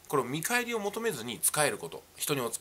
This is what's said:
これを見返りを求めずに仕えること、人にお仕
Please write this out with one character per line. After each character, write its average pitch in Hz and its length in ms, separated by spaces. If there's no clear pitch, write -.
こ 151 80
れ 131 80
を - 20
見 143 160
返 240 240
り 233 80
を 226 60
求 202 220
め 226 100
ず 120 120
に 117 200
仕 - 160
え 143 100
る 104 80
こ 85 100
と、 - 140
人 - 180
に 139 80
お 117 100
仕 - 100